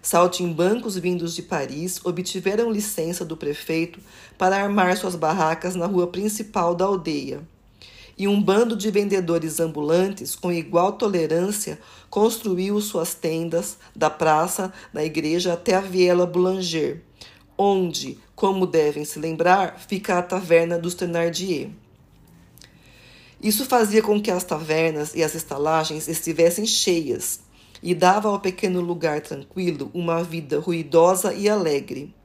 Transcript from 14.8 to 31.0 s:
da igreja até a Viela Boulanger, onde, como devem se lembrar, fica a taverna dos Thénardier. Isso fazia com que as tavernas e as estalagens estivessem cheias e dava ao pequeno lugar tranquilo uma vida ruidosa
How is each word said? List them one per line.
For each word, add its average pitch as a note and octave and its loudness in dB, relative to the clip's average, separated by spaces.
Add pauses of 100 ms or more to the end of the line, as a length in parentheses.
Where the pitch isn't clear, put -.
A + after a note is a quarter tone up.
da D3+ -4
igreja D#3+ 0
até F#3 0
a G3 2
Viela F3+ 4
Boulanger, F3 0 (540)
onde, F#3+ 0 (180)
como F#3+ 2
devem D3+ 2
se D3+ -10
lembrar, E3+ 2
fica F#3+ -2
a F3 2
taverna E3+ 2
dos E3+ -4
Thénardier. E3+ -2 (1700)
Isso G#3+ 0
fazia A3 4
com G#3 2
que G#3 -2
as F3+ -2
tavernas D#3 -2
e E3 0
as D#3 0
estalagens D#3 -2
estivessem E3 0
cheias - -2 (420)
e F3 -2
dava F#3+ 4
ao G3+ 0
pequeno F#3 -2
lugar E3 -2
tranquilo D3+ -6
uma E3+ -2
vida D#3 -4
ruidosa E3+ 4